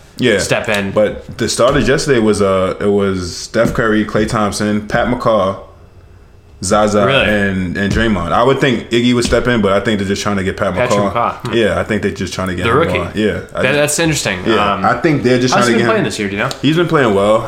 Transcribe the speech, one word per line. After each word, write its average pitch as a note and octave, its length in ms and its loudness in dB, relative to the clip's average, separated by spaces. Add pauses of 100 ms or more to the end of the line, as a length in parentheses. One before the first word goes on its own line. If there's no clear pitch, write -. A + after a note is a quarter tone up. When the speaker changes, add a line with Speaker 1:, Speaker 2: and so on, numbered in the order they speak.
(180)
Speaker 1:
Yeah, A#2 200 2
Speaker 2:
step A2 300 -2
in. G2+ 240 -2
Speaker 1:
but - 460 -2
the A#2 100 -2
starters B2 400 2
yesterday C#3 320 2
was, G#2+ 200 2
uh, F#2+ 400 0
it G2+ 60 -2
was G2 500 0
Steph - 380 -2
Curry, G#2+ 300 0
Klay G#2+ 240 -2
Thompson, G#2 580 -2
Pat A#2 220 -2
McCaw, A2 480 0 (1040)
Zaza, G#2 460 2
Speaker 2:
Really? C3 240 2
Speaker 1:
and, F#2+ 480 -2
and G2 140 0
Draymond. G2+ 400 0
I G#2+ 100 2
would C3+ 160 2
think C3 320 -2
Iggy B2 240 2
would A#2 100 0
step A#2+ 220 0
in, A#2+ 160 2
but G2 120 2
I G2+ 100 4
think G#2+ 160 0
they're F#2+ 80 -4
just G2 140 -2
trying G2+ 160 -2
to F#2+ 60 -2
get F2+ 120 -4
Pat G2 180 -2
Speaker 2:
Patrick F2+ 240 0
Speaker 1:
McCaw. G2+ 140 0 (280)
Speaker 2:
McCaw. - 100 -8
Hmm. - 60 -6
Speaker 1:
Yeah, F#2+ 220 2
I F#2+ 60 -2
think G#2 180 -2
they're G2 80 0
just F2+ 240 -6
trying F#2 140 -4
to F2+ 80 -4
get F2+ 80 -4
Speaker 2:
The A#2 60 0
Speaker 1:
him B2 80 2
Speaker 2:
rookie. D#3+ 160 0
Speaker 1:
going. F2 200 -4
Yeah, G#2+ 140 0
I - 20 0
Speaker 2:
That, - 320 -6
Speaker 1:
think C3 140 2
Speaker 2:
that's C#3+ 240 0
interesting. C3 440 -2
Speaker 1:
Yeah, G#2 300 0
Speaker 2:
Um, F#2+ 100 -6
Speaker 1:
I A#2 100 2
think C#3 280 0
they're B2 160 4
just B2+ 160 0
Speaker 2:
how's A#2+ 120 4
Speaker 1:
trying A#2 80 2
to A2+ 40 2
Speaker 2:
he - 0 -
been - 80 2
Speaker 1:
get - 0 -
Speaker 2:
playing A2 140 2
Speaker 1:
him. - 60 0
Speaker 2:
this G#2 120 -6
year? G2+ 100 -2
Do G2+ 80 -6
you G#2+ 60 -2
know? C3 80 -2 (100)
Speaker 1:
He's D#3 160 2
been F3 120 0
playing C3+ 260 2
well G#2+ 340 2